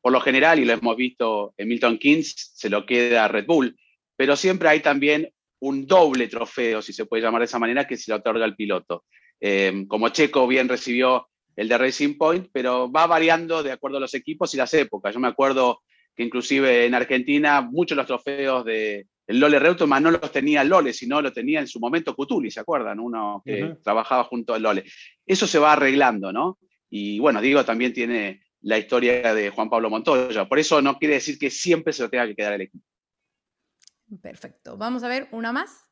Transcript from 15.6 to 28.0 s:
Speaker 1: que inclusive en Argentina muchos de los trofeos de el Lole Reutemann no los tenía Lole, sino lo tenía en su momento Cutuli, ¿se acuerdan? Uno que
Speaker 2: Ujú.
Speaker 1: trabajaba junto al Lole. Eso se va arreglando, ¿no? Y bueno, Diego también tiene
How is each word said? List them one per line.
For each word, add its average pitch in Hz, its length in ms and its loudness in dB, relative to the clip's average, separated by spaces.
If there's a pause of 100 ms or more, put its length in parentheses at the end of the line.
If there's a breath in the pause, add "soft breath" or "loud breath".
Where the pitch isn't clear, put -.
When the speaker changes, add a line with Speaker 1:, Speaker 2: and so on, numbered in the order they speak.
Speaker 1:
que 120 80 -4
inclusive 123 600 2
en 123 100 2
Argentina 139 680 2
muchos 147 340 -2
de 139 60 0
los 120 60 -4
trofeos 135 580 -4
de 107 420 -4 (200)
el 117 120 2
Lole 147 200 6
Reutemann 151 420 4
no 165 100 4
los 156 200 -2
tenía 143 320 0
Lole, 151 280 4
sino 131 300 -4
lo 135 100 -2
tenía 143 280 -2
en 131 80 -6
su - 120 -14
momento 143 360 -2
Cutuli, 139 340 -4
¿se - 120 -12
acuerdan? 110 380 -4
Uno 110 460 -6
que 104 180 -6
Speaker 2:
Ujú. 160 200 -10
Speaker 1:
trabajaba 113 400 0
junto 117 300 -6
al 110 100 -2
Lole. 101 220 0 (400 loud breath)
Eso 190 200 0
se 165 140 2
va 151 140 6
arreglando, 135 600 2
¿no? 165 240 -4 (320)
Y 104 300 -6
bueno, 123 200 2
Diego 135 240 2
también 117 300 -2
tiene 117 480 -6 (200)